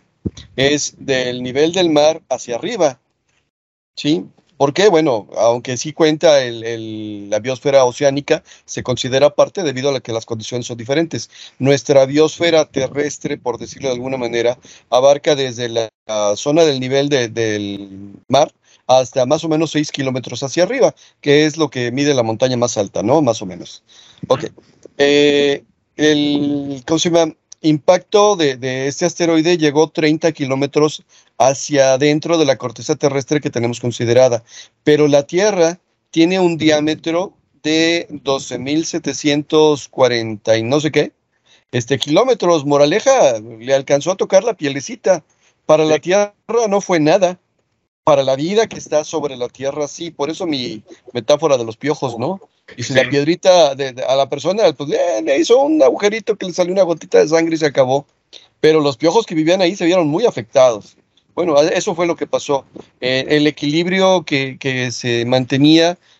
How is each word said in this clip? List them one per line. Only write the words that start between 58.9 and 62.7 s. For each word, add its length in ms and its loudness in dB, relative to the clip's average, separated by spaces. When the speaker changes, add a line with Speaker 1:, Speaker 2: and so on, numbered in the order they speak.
Speaker 1:
piojos 260 2
que 100 -10
vivían 280 2
ahí 120 0
se 120 -4
vieron 200 2
muy 200 0
afectados. 720 0
Bueno, 220 0
a-, 100 4
eso 280 -2
fue 120 -2
lo 80 -2
que 120 -6
pasó. 400 -4